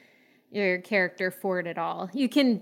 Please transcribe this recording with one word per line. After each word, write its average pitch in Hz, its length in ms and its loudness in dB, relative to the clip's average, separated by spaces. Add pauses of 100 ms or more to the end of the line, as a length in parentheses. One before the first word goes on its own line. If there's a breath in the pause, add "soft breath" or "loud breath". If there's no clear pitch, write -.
(520 soft breath)
your 185 300 2
character 185 500 0
forward 180 340 -2
at 165 120 -8
all. 170 360 -4
You 262 140 2
can 254 340 2